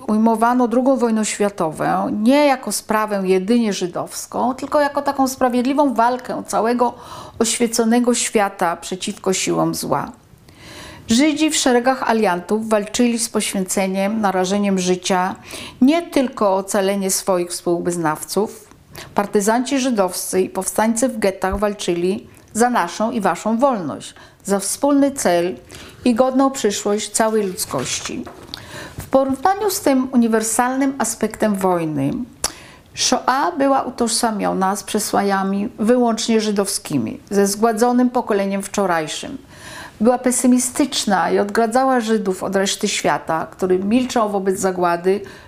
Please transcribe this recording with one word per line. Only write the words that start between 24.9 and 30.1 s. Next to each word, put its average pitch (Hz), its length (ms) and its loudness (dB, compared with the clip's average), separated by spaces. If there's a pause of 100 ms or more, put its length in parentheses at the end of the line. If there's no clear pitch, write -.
cel 180 460 0 (480)
i 247 100 4
godną 262 360 4
przyszłość 214 600 -2
całej 220 360 2
ludzkości. - 800 -6 (760)
W - 60 -12
porównaniu 381 640 2
z 381 100 -4
tym 262 320 2